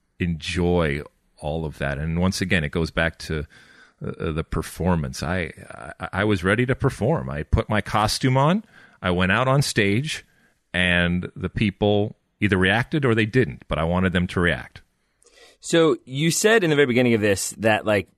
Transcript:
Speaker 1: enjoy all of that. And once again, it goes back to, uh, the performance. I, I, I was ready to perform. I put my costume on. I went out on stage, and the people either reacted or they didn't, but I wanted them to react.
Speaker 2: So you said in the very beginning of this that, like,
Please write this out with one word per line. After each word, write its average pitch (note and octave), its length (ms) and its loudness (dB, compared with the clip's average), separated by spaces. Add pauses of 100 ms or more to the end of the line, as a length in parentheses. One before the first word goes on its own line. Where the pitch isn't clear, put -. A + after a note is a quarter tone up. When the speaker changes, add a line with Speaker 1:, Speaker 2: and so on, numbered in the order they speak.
(200)
Speaker 1:
enjoy E2+ 800 0 (380)
all D#2 260 -6
of D2 140 -10
that. C#2 200 -4
And E2 220 -2
once F#2 200 0
again, F#2 220 0
it C#2+ 100 -6
goes E2 180 -2
back E2 300 -2
to, D#2 260 -8 (600)
uh, - 260 -6
the D#2 120 -4
performance. E2 800 -4
I, E2+ 300 -6 (460)
I, F#2 140 -10
I F#2+ 120 -2
was G2+ 200 0
ready A2 220 2
to B2+ 80 -2
perform. A#2+ 560 -2
I D2 120 -6
put - 280 0
my G#2+ 100 2
costume A2 560 0
on. D#3+ 280 2 (360)
I F#2 120 0
went F#2 200 2
out B2 160 2
on C3+ 140 4
stage, A2+ 640 -2 (500)
and F2 600 2
the F#2+ 140 -6
people G#2 680 0 (240)
either G2+ 180 4
reacted A2+ 480 2
or A2+ 80 4
they A2 100 2
didn't, A#2+ 440 0
but D2+ 100 -2
I D#2+ 60 0
wanted F2+ 280 2
them F2+ 140 0
to - 140 -4
react. D#2+ 420 -2 (800)
Speaker 2:
So D#3+ 440 2
you C#3 260 -2
said G#3+ 320 2
in E3+ 60 2
the D3+ 80 2
very C#3+ 80 4
beginning B2 300 4
of G#2 80 2
this G2+ 300 0
that, G#2+ 340 0
like, G#2 320 0